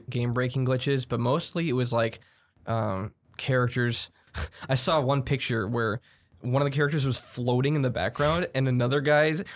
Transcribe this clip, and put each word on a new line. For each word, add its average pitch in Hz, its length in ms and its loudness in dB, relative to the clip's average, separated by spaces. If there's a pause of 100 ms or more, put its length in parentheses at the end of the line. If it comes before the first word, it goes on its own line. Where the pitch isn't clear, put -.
game 120 240 -2
breaking 127 320 0
glitches, 131 420 0
but 117 140 -2
mostly 165 480 0
it 123 40 0
was, 123 200 0
like, 113 260 0 (460)
um, 107 480 -2 (240)
characters. 123 720 0 (240)
<laughs> - 360 -8
I 131 60 2
saw 156 260 2
one 135 220 2
picture 123 440 -2
where 117 320 -2 (400)
one 127 220 0
of 143 40 2
the 135 100 -2
characters 143 300 0
was 131 140 0
floating 127 560 0
in 143 60 2
the 135 80 2
background, 147 640 0
and 135 120 2
another 123 340 2
guy's 151 420 4 (120)